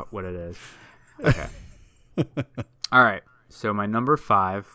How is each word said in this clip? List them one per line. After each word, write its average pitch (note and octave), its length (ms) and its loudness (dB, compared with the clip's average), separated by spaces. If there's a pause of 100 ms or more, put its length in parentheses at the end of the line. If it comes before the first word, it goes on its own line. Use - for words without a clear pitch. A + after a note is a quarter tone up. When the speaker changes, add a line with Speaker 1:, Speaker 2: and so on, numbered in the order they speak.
Speaker 1:
wh-, - 60 -16
what G2 120 -8
it F#2 120 -6
is. E2+ 200 -10 (680)
Okay. G2+ 220 -2 (680)
Speaker 2:
<laughs> - 760 -8
Speaker 1:
All B2+ 100 8
right. G#2 200 4 (260)
So - 240 -2
my G#2 140 0
number A#2+ 320 2
five, G2 560 2